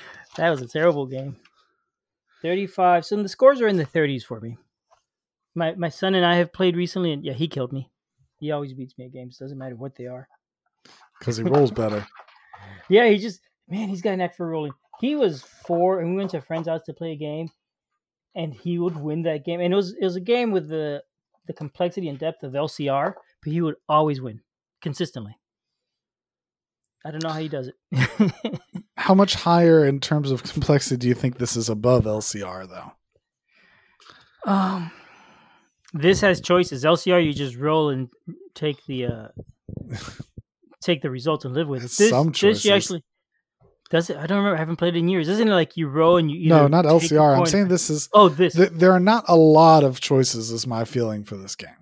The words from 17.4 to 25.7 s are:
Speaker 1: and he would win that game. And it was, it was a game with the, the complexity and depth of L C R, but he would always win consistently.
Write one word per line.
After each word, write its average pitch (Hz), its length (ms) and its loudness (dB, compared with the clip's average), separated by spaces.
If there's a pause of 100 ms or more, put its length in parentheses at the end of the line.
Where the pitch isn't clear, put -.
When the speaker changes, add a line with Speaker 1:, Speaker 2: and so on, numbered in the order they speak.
Speaker 1:
and 160 180 -8
he 175 260 -6
would 170 180 -4
win 151 260 -6
that 156 240 -4
game. 170 140 -6
And 175 120 0
it 196 40 2
was, 202 220 -2
it - 60 -4
was 180 120 -2
a 190 40 -6
game 233 320 -2
with 170 160 -2
the, 151 340 -6 (440)
the 156 80 -12
complexity 175 560 -6
and 139 80 -12
depth 160 240 -8
of 135 120 -12
L 147 140 -4
C 143 220 -6
R, 139 260 -2 (260)
but 151 100 -8
he 170 100 -2
would 156 140 -4 (120)
always 151 320 0
win 113 220 -14 (400)
consistently. 131 520 -8 (1700)